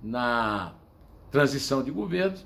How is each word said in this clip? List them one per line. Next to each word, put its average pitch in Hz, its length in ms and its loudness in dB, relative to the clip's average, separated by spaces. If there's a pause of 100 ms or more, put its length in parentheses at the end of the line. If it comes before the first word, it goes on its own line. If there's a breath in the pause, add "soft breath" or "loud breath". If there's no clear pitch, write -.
na 113 720 0 (580)
transição 139 520 2
de 269 80 -4
governo, 190 540 -2